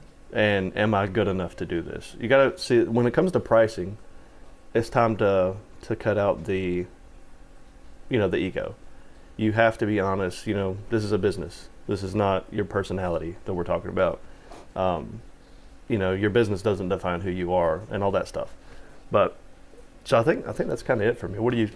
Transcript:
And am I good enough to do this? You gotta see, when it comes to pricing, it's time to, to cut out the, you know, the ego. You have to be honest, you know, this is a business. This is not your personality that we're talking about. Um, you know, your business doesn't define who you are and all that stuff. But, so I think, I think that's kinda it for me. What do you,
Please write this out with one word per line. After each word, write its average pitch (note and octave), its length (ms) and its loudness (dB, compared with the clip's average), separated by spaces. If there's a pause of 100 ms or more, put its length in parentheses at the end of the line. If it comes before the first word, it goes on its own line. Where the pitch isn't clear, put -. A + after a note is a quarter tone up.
(320)
And G2+ 440 2
am G#2 180 2
I G2 120 2
good G2 220 0
enough F2+ 280 -4
to F#2 100 -6
do E2+ 140 -2
this? - 400 -10
You A#2 80 -2
gotta C3+ 300 6
see, A#2 260 4
when A#2+ 220 2
it A#2+ 60 2
comes F3+ 200 2
to B2 80 2
pricing, A2 560 2 (760)
it's A#2 160 0
time A2+ 280 4
to, G2 360 4 (280)
to A2+ 140 -4
cut G#2 220 0
out G2 260 2
the, F2+ 420 -2 (1200)
you C3 80 2
know, G2 100 4
the F2+ 80 0
ego. - 380 -2 (640)
You G#2+ 140 2
have A2+ 260 4
to A2 80 0
be G#2 120 2
honest, F#2+ 480 0
you A2 80 0
know, G2 220 -2 (140)
this A2 120 2
is G2+ 100 -4
a G#2 60 4
business. F2+ 500 -2 (180)
This G2 160 -2
is F#2 120 -4
not G2 380 2
your G#2 140 -2
personality F2+ 720 -2 (100)
that G2 80 -4
we're F2 100 -2
talking F2+ 240 -2
about. F#2 320 0 (560)
Um, F#2 460 -2 (680)
you A#2+ 80 0
know, F#2+ 160 2
your G2+ 180 2
business G2+ 300 2
doesn't G2 300 0
define F2+ 320 -2
who F#2+ 80 -4
you F2+ 240 -2
are E2+ 260 2 (100)
and G2 140 -2
all G2+ 80 2
that F#2 160 -2
stuff. D2 220 -8 (600)
But, G#2 260 4 (680)
so B2 140 4
I A#2 40 6
think, F3 240 2
I G#2+ 60 -4
think - 160 -2
that's C#3+ 140 -4
kinda A2 240 0
it A#2+ 100 2
for - 120 -8
me. G2 100 -8
What A#2 140 2
do B2 40 0
you, A2 200 4